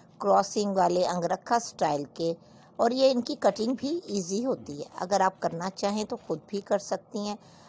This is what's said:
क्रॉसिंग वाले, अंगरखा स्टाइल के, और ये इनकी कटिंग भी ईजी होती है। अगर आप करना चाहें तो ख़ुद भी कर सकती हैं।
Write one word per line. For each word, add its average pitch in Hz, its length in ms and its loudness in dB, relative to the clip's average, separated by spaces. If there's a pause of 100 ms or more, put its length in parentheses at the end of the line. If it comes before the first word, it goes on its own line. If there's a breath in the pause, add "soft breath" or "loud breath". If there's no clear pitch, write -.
(200 loud breath)
क्रॉसिंग 196 560 2
वाले, 180 300 4
अंगरखा 180 540 -2
स्टाइल 151 440 -2 (120)
के, 165 180 -2 (440 loud breath)
और 233 140 4
ये 269 180 6
इनकी 247 260 0
कटिंग 220 400 0
भी 302 320 -4
ईजी 196 340 -2
होती 185 340 -4
है। 147 100 -10 (140)
अगर 190 220 2
आप 190 160 2
करना 170 320 -4
चाहें 208 360 -4
तो 240 120 -8
ख़ुद 156 220 -6 (100)
भी 202 120 -4
कर - 180 0
सकती 202 460 -6
हैं। 208 120 -8 (300 loud breath)